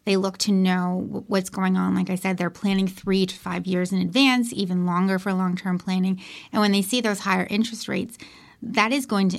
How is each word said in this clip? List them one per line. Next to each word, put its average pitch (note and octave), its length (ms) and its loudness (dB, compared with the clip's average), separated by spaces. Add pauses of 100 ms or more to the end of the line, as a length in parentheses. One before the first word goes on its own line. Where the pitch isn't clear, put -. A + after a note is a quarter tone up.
They G3 140 2
look F#3+ 220 -2
to - 120 0
know F#3 560 2
w-, G3+ 200 -8
what's F#3+ 220 0
going F#3 280 0
on. F#3 180 2
Like F#3 140 0
I F#3+ 60 -2
said, F#3 220 -2
they're F3 120 -2
planning F#3+ 380 0
three F#3+ 380 0
to F#3 120 -8
five F3+ 280 -8
years F3+ 280 0
in F#3 80 2
advance, B3 500 2
even F3+ 340 -2
longer F3+ 320 2
for F#3+ 160 -2
long-term F3+ 440 0
planning. F#3 440 0 (300)
And - 80 0
when G#3 140 4
they G3+ 80 4
see G3 180 0
those G#3+ 200 0
higher F#3 300 0
interest A3 380 -2
rates, - 300 -6 (440)
that A3+ 300 0
is C#4 140 0
going G3 240 2
to F3+ 100 -2